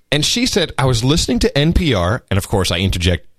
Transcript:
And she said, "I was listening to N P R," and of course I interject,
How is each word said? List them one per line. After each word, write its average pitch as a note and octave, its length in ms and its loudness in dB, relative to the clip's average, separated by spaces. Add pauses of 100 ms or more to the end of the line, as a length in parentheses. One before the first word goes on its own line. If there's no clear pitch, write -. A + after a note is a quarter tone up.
(120)
And D3 120 0
she A#3+ 220 -2
said, F3 320 0
"I C3+ 80 0
was B2 180 0
listening E3+ 360 0
to - 180 0
N D3+ 160 2
P D#3 220 2
R," F#2 340 0
and G2 80 0
of - 100 -4
course F#2+ 240 -2
I F2 60 -2
interject, F2+ 480 -2 (140)